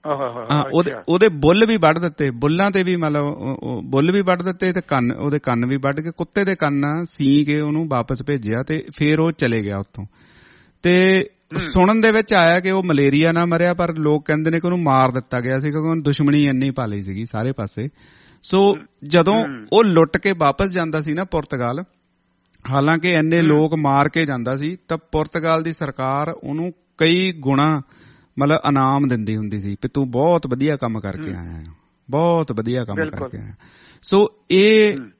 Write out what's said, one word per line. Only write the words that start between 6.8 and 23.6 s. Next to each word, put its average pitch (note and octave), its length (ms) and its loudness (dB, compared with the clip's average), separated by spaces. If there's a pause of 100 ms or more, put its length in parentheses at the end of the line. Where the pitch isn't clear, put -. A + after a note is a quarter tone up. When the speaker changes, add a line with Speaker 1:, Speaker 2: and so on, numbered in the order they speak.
Speaker 2:
ਸੀ C#3+ 400 2
ਕੇ D3 140 -2
ਉਹਨੂੰ D3+ 300 -2
ਵਾਪਸ B2+ 340 -4
ਭੇਜਿਆ A#2+ 400 -4
ਤੇ D#3 220 -6 (120)
ਫਿਰ D3+ 220 2
ਉਹ E3 120 2
ਚਲੇ A#2 320 -2
ਗਿਆ G2+ 140 -4
ਉੱਥੋਂ। G2+ 280 -10 (760)
ਤੇ F#3 460 4 (320)
Speaker 1:
ਹੂੰ। E3 80 -6
Speaker 2:
ਸੁਣਨ G3 320 4
ਦੇ A3 100 6
ਵਿੱਚ A3 220 0
ਆਇਆ F3 260 4
ਕਿ F#3+ 120 -2
ਉਹ F#3+ 120 0
ਮਲੇਰੀਆ D3 480 4
ਨਾਲ E3+ 140 2
ਮਰਿਆ, E3+ 280 0
ਪਰ E3+ 220 -2
ਲੋਕ D3+ 300 0
ਕਹਿੰਦੇ D#3 260 0
ਨੇ E3+ 80 0
ਕਿ E3+ 80 -4
ਉਹਨੂੰ F3+ 160 -2
ਮਾਰ C3 280 4
ਦਿੱਤਾ B2 300 -6
ਗਿਆ C3 180 -2
ਸੀ D3 120 -4
ਕਿਉਂਕਿ D#3 180 -4
ਉਹਨੇ E3 120 -2
ਦੁਸ਼ਮਣੀ C#3+ 460 2
ਇੰਨੀ C3+ 240 0
ਪਾ B2+ 140 -6
ਲਈ G#2 160 -6
ਸੀਗੀ G2 240 -8
ਸਾਰੇ A2+ 260 -6
ਪਾਸੇ। A2+ 380 -8 (540)
ਸੋ - 140 -2
Speaker 1:
ਹੂੰ। G3 200 4 (260)
Speaker 2:
ਜਦੋਂ E3+ 440 2
Speaker 1:
ਹੂੰ। A#2+ 260 -12
Speaker 2:
ਉਹ A3 100 6
ਲੁੱਟ E3 340 4
ਕੇ G3 200 0
ਵਾਪਸ F3+ 320 2
ਜਾਂਦਾ D#3+ 320 -2
ਸੀ D3+ 120 -4
ਨਾ F3 100 -4
ਪੁਰਤਗਾਲ, D3 600 -4 (880)
ਹਾਲਾਂਕਿ D#3 400 0
ਇੰਨੇ D#3+ 260 2
Speaker 1:
ਹੂੰ। E3 80 4
Speaker 2:
ਲੋਕ D3+ 300 4